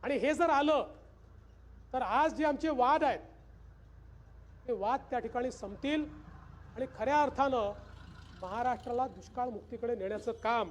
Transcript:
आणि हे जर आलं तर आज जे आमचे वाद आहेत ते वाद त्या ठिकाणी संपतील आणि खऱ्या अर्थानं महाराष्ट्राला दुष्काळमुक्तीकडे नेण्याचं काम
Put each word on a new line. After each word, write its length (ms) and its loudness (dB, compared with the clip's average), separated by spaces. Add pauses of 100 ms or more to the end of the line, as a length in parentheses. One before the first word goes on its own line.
आणि 140 0
हे 160 4
जर 180 4
आलं 360 4 (1040)
तर 80 0
आज 320 4
जे 120 0
आमचे 260 2
वाद 320 6
आहेत 160 2 (1500)
ते 60 -2
वाद 260 0 (100)
त्या 100 -2
ठिकाणी 320 -4
संपतील 540 -4 (680)
आणि 100 -4 (100)
खऱ्या 260 2
अर्थानं 500 2 (720)
महाराष्ट्राला 680 -2
दुष्काळमुक्तीकडे 880 -6
नेण्याचं 380 -4
काम 380 0